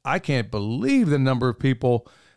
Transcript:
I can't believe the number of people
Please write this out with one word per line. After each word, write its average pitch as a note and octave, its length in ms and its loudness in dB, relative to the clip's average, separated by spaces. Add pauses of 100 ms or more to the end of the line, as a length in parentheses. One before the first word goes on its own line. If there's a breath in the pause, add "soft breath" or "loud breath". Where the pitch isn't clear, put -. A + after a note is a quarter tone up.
I D3 140 -2
can't B2 320 -2
believe D#3 580 0
the C#3+ 100 2
number C3 300 2
of A#2 100 -4
people B2 480 0 (300 soft breath)